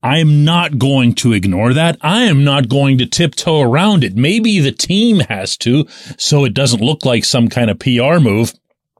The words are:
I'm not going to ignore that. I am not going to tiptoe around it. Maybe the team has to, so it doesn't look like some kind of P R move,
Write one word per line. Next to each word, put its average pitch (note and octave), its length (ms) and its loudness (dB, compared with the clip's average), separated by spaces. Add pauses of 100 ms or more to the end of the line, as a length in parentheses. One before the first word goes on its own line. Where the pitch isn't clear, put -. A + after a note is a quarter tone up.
I'm D3+ 400 2
not D#3 360 0
going C3 360 2
to A#2+ 180 0
ignore G2 420 0
that. D#3+ 260 0
I G3 220 -2
am D3 200 2
not C#3 240 0
going C3+ 300 0
to B2 80 0
tiptoe D#3+ 560 -2
around D#3 420 2
it. F#2 120 -4
Maybe G3+ 440 0
the C3+ 120 0
team G#3 480 0
has G2 380 -6
to, C3 280 0 (320)
so D3 260 0
it A2+ 120 -2
doesn't A#2+ 260 0
look C#3 240 -2
like A#2+ 180 0
some A#2+ 260 0
kind A#2+ 200 0
of G2 80 -4
P B2 220 0
R D3+ 200 2
move, A#2 360 0 (440)